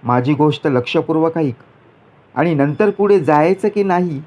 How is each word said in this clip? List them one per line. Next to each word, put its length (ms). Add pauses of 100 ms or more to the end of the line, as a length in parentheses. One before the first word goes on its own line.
माझी 320
गोष्ट 320
लक्षपूर्वक 720
ऐक 160 (800)
आणि 200
नंतर 360
पुढे 300
जायचं 480
की 140
नाही 440